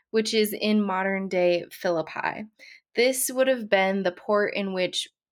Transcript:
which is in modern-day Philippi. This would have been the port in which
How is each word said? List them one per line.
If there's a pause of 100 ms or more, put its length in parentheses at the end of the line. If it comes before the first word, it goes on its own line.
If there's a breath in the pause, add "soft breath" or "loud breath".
(100)
which
is
in
modern-day
Philippi. (500 loud breath)
This
would
have
been
the
port
in
which (240)